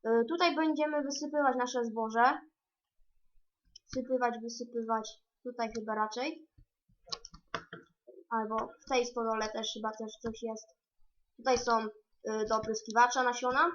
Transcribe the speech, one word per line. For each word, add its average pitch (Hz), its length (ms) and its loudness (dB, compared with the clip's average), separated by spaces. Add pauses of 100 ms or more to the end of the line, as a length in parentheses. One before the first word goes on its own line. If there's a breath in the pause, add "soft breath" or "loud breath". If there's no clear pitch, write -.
Y, 233 220 4
tutaj 339 280 2
będziemy 302 460 2
wysypywać 285 540 0
nasze 247 280 -2
zboże. 226 540 2 (1600)
Sypywać, 247 480 0
wysypywać. 226 680 -4 (340)
Tutaj 233 340 -4
chyba 214 160 -4
raczej. 240 540 -4 (1800)
Albo 220 260 -2
w - 320 -6
tej 247 180 2
stodole 226 420 -2
też 220 260 -6
chyba 220 160 -4
też 220 220 -10 (100)
coś 226 200 -6
jest. 220 240 -8 (720)
Tutaj 240 220 2
są, 233 260 2
y, 214 640 -6
do 220 80 4
opryskiwacza 233 680 2
nasiona. 247 520 2